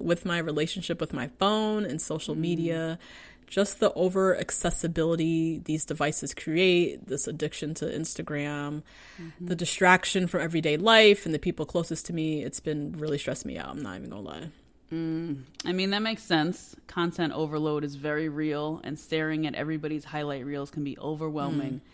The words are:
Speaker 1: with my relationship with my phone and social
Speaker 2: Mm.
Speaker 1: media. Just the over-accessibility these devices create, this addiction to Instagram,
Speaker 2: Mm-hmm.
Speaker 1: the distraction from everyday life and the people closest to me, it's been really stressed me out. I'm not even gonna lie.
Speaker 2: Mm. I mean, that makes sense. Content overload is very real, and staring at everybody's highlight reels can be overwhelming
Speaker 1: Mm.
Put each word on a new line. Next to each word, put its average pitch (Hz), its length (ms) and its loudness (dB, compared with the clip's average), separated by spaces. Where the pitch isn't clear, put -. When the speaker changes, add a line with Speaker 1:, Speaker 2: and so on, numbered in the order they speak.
Speaker 1:
with 175 220 0
my 170 140 0
relationship 160 600 -2
with 156 140 -4
my 139 160 -4
phone 214 560 2
and 156 160 -4
social 156 340 -4
Speaker 2:
Mm. 160 40 -2
Speaker 1:
media. 165 600 -2
Just 202 320 0
the 214 140 4
over-accessibility 165 1700 2
these 156 220 -2
devices 147 480 -2
create, 175 760 2
this - 200 -2
addiction 151 480 -4
to 147 100 -4
Instagram, 147 1000 -4
Speaker 2:
Mm-hmm. 170 280 -12
Speaker 1:
the 175 100 -2
distraction 185 720 6
from 170 140 0
everyday 160 340 2
life 214 500 8
and 160 80 0
the 151 60 0
people 160 260 -2
closest - 420 -2
to 175 60 -6
me, 156 300 -2
it's 147 160 -4
been 151 320 -4
really 151 260 -2
stressed - 280 -4
me - 120 -6
out. 67 120 -8
I'm - 120 -8
not 95 180 -8
even - 100 -12
gonna 101 120 -10
lie. 151 280 -12
Speaker 2:
Mm. 160 520 -4
I 170 60 0
mean, 190 200 0
that 202 100 0
makes 220 220 -4
sense. 165 520 0
Content 170 440 -2
overload 151 540 -2
is 143 100 -8
very 151 320 -2
real, 151 560 -2
and - 160 -8
staring 156 480 0
at - 80 -4
everybody's 151 480 -4
highlight 147 420 -4
reels 143 260 -6
can 147 120 -4
be 139 140 -6
overwhelming 147 800 -2
Speaker 1:
Mm. 135 60 -10